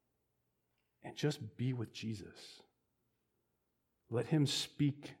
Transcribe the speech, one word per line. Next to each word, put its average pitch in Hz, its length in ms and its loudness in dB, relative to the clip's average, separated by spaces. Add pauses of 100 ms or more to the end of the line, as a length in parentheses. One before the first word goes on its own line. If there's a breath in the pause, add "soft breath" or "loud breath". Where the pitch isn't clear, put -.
(1040)
and 131 120 -10
just 143 420 -2
be 127 160 0
with 120 180 -4
Jesus. - 720 -8 (1500)
Let 120 180 0
him 151 180 6
speak - 760 0